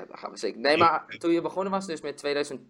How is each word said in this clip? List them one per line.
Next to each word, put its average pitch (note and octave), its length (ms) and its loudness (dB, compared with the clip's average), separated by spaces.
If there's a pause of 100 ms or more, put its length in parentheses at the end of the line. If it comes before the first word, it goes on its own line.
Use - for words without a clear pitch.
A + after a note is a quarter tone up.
dan - 100 -18
gaan - 120 -12
we G2 80 -14
zeker. G#2+ 220 -4
Nee, C#3+ 160 4
maar E3 280 6 (140)
toen E3+ 140 0
je E3+ 80 4
begonnen F3+ 320 -2
was F#3+ 140 -2
dus D#3+ 140 -6
met C#3+ 160 -8
tweeduizend C#3+ 540 -2